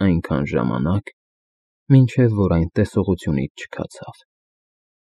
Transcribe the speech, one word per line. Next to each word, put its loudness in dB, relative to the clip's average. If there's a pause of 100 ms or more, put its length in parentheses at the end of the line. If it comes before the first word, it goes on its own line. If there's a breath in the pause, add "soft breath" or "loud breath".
այնքան 0
ժամանակ, -2 (800)
մինչև 4
որ 2
այն 2
տեսողությունից -2
չքացավ, -14 (840)